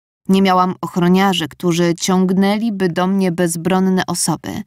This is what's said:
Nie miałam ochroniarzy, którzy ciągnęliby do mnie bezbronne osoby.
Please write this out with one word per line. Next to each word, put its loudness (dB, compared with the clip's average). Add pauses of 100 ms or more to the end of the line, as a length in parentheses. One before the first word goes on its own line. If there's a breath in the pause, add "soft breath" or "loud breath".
(280)
Nie 4
miałam 2
ochroniarzy, 0
którzy 0
ciągnęliby 0
do -2
mnie 0
bezbronne 0
osoby. -6